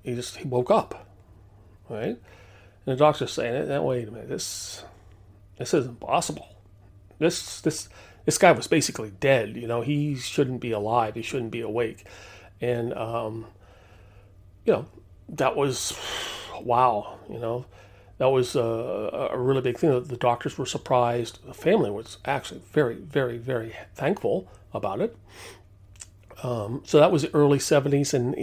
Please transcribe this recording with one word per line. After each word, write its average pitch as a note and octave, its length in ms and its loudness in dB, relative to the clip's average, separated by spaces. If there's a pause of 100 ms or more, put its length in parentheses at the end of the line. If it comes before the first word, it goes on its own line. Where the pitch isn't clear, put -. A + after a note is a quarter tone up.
He B2 120 -6
just, B2 240 -10
he - 100 -12
woke B2+ 220 2
up, - 360 0 (840)
all A#2 80 -8
right? A2 100 -4
And A#3 120 -4 (680)
the C3 100 -2
doctor's C#3+ 360 2
saying, B2+ 360 -4
Now, C#3+ 160 -2
wait B2 240 -2
a - 20 -14
minute, A#2 180 -14
this, - 560 -10 (720)
this A#2+ 160 -4
isn't B2 260 0
possible. - 560 -4 (640)
This, - 420 -2
this, - 280 -2 (380)
this - 120 2
guy F3 140 10
was A#2 140 0
basically A#2 540 0
dead, A#2+ 360 4
you A#2+ 100 -8
know, A#2 140 0
he D3 360 -2
shouldn't B2+ 440 -2
be A#2+ 120 -4
alive, A2 420 0
he A2+ 80 -8
shouldn't A#2 300 -6
be A#2 100 -6
awake. A2 420 -4 (560)
And, A#2+ 320 -2
um, A2+ 540 -6 (1160)
you A3+ 100 4
know, A#2+ 120 -2 (420)
that C3 280 0
was, C#3 400 -2 (640)
wow, A#2+ 580 2 (120)
you A2+ 80 -10
know, A#2+ 280 -6 (520)
that C3 80 2
was C3 300 2
a, A2+ 760 -2
a - 80 -4
really C3 220 2
big B2 180 0
thing. C3 240 4
The B2 140 -8
doctors A#2+ 420 0
were C3 80 -4
surprised. A#2+ 800 0
The - 80 -16
family E3 360 2
was G#2 340 -10
actually - 380 -4 (100)
very, C3 240 2
very, C3+ 420 -4
very A#2 360 -6 (200)
thankful D#3+ 560 -2 (240)
about F#3+ 260 -4
it. A3+ 160 -4 (1300)
Um, A#2 420 -6
so - 140 6
that E3 140 10
was D3 100 4
the D3 120 -4
early C#3+ 240 6
seventies, C#3+ 540 2
and, C3 300 2